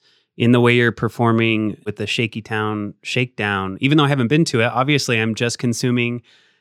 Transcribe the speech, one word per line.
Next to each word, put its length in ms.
in 160
the 80
way 140
you're 180
performing 920
with 120
the 100
Shaky 360
Town 600
Shakedown. 800
Even 160
though 80
I 40
haven't 200
been 180
to 140
it, 60
obviously 520
I'm 160
just 240
consuming 640